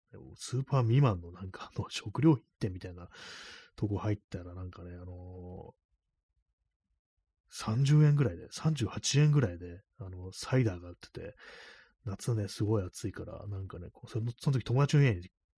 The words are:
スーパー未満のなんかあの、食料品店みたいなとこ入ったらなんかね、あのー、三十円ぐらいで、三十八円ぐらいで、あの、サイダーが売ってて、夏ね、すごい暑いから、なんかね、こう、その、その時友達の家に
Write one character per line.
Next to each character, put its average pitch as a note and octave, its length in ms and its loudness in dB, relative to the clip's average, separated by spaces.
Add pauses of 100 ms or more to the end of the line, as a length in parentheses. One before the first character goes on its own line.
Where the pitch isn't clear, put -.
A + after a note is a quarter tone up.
(360)
ス - 220 -6
ー C3+ 60 0
パ C#3 160 2
ー - 20 4
未 A#2 180 4
満 A2 220 4
の E2+ 100 -14
な F2+ 100 -16
ん F#2+ 100 -8
か - 220 -14
あ - 60 -4
の、 - 100 -4
食 - 340 -4
料 D#3 120 8
品 - 80 -2 (160)
店 F#2+ 140 -4
み F#2 60 -10
た F#2 100 -10
い F2 60 -14
な F2 120 -14 (680)
と G#2+ 120 -2
こ G2+ 100 -2
入 G#2 180 0
っ - 20 -2 (140)
た F#2+ 80 -8
ら F2+ 160 -12
な F#2 80 -8
ん F2+ 80 -8
か F#2 120 -16
ね、 F2 120 -12
あ F2 100 -14
の - 0 -
ー、 F2+ 640 -14 (1800)
三 A2+ 340 -2
十 D3+ 200 8
円 D3 120 8
ぐ C#3+ 80 4
ら A2+ 100 2
い - 40 -10
で、 - 120 -14
三 - 240 0
十 A#2+ 140 0
八 - 320 0
円 D3+ 120 8
ぐ D3 100 6
ら G#2 100 2
い F2 80 -10
で、 F2 220 -12 (180)
あ G2 100 -10
の、 F#2 240 -10
サ - 240 -2
イ C3 60 6
ダ F#2+ 140 2
ー F2 40 -12
が F2 80 -14
売 F2 40 -14
っ - 20 -18
て - 160 -20
て、 - 240 -12 (680)
夏 G#2+ 300 -4
ね、 G#2 140 0
す - 160 -4
ご G#2+ 160 2
い G2 40 0
暑 - 240 -8
い F#2+ 40 -4
か F#2 140 -10
ら、 F2 220 -12
な G2+ 120 -6
ん F#2+ 80 -8
か - 100 -12
ね、 F2 160 -12
こ - 140 -20
う、 - 20 -18
そ A#2 100 -4
の、 A#2 200 -2
そ - 100 0
の C3+ 100 2
時 G#2+ 60 -4
友 B2 160 2
達 C#3+ 160 4
の C#3+ 60 8
家 B2+ 100 6
に F2+ 160 -6 (280)